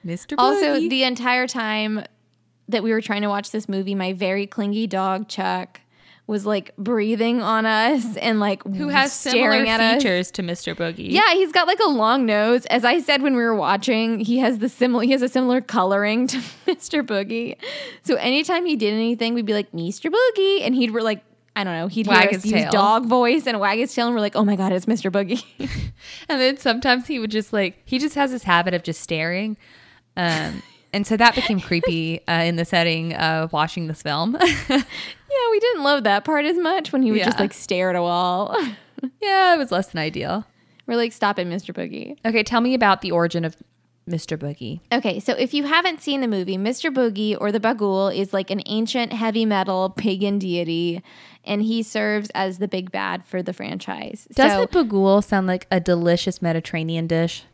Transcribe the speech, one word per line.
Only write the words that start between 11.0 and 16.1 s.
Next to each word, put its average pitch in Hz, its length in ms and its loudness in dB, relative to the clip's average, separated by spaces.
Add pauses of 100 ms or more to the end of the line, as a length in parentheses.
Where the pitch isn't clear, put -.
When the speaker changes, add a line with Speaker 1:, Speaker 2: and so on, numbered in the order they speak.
Speaker 2:
Yeah, 370 220 4
he's 359 180 2
got, 339 160 2
like, 370 100 0
a 427 100 4
long 247 380 2
nose. 220 400 2
As 226 180 2
I 247 140 4
said 285 240 2
when 277 140 2
we 240 80 2
were 226 100 2
watching, 220 640 0
he 233 200 0
has 240 200 2
the 240 80 -2
simil-, 247 380 2
he 254 80 4
has 269 100 2
a 254 60 0
similar 254 320 2
coloring 208 680 2